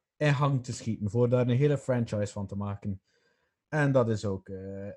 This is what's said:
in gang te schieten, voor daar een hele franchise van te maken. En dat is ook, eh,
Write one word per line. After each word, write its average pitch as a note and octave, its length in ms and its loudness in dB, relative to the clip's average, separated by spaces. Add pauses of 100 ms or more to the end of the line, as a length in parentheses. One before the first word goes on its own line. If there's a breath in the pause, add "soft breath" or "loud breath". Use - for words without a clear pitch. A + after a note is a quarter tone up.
(180)
in D3 180 4
gang C#3 280 2
te A2+ 100 -8
schieten, G#2+ 360 -4
voor A#2+ 200 2
daar B2 180 4
een B2 100 2
hele D3 200 4
franchise A#2 560 -2
van G2+ 140 -6
te G2 80 -10
maken. G2+ 460 -6 (680)
En D3 220 2
dat B2 180 4
is A2 160 0
ook, F#2+ 240 -4
eh, G2 480 -10